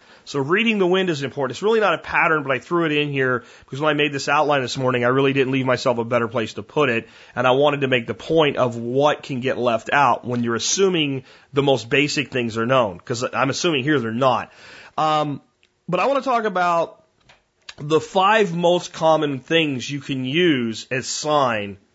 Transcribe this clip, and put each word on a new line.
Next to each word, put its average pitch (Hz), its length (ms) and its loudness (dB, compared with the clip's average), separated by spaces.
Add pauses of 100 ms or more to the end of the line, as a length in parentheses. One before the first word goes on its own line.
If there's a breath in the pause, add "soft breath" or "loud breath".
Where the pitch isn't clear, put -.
(260 soft breath)
So 143 140 -4
reading 208 380 0
the 185 80 2
wind 190 220 2
is 143 140 -4
important. 127 340 -6
It's - 60 -10
really 220 180 2
not 185 140 2
a 147 40 -4
pattern, 156 440 0
but 135 100 -4
I 127 60 -2
threw 170 260 -2
it 151 80 0
in 147 180 -2
here 127 340 -2 (200 loud breath)
because 135 160 -12
when 156 100 0
I 147 40 0
made 147 180 0
this 139 160 -6
outline 147 320 2
this 123 160 -4
morning, 127 280 0
I 120 40 4
really 135 240 2
didn't 135 200 2
leave 131 140 0
myself 123 300 0
a 117 80 -2
better 117 240 0
place 113 260 -4
to 107 80 -10
put 143 280 0
it. 113 180 -2 (260 loud breath)
And 123 120 0
I 127 60 6
wanted 143 280 4
to 135 80 0
make 123 180 0
the 113 80 -6
point 156 440 2
of 117 180 0
what 131 460 0
can 131 180 -8
get 127 160 -2
left 117 340 -2
out 135 360 2
when 120 180 -2
you're 117 100 -2
assuming 151 680 0 (300 loud breath)
the 139 80 2
most 127 260 2
basic 139 420 0
things 117 280 -4
are 113 80 0
known, 120 340 0
'cause 120 320 -6
I'm 131 180 0
assuming 147 340 -2
here 151 160 2
they're 113 120 -4
not. 120 400 0 (460 loud breath)
Um, 151 420 0 (480)
but 175 100 -2
I 196 80 0
wanna 269 160 0
talk 233 220 -2
about 175 560 0 (760)
the 147 240 0
five 190 540 2
most 175 380 0
common 156 480 2
things 147 500 0
you 143 100 -8
can 131 240 -6
use 131 680 0
as 127 160 -6
sign 117 680 -2 (180)